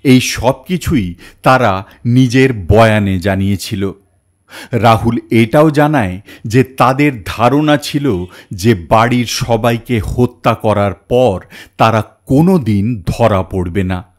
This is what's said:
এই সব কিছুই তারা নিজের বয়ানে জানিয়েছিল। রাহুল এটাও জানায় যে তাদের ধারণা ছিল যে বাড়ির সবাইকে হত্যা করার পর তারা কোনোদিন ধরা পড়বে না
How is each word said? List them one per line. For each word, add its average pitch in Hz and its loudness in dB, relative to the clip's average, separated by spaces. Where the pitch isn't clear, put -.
এই 127 4
সব 127 -2
কিছুই 156 -4
তারা 127 2
নিজের 131 2
বয়ানে 107 2
জানিয়েছিল। 98 -4
রাহুল 113 2
এটাও 120 2
জানায় 147 0
যে 120 2
তাদের 135 0
ধারণা 147 0
ছিল 143 -6
যে 107 0
বাড়ির 117 2
সবাইকে 123 -2
হত্যা - -2
করার 101 -2
পর 123 0
তারা 113 2
কোনোদিন 131 2
ধরা 104 0
পড়বে 90 -6
না 92 -4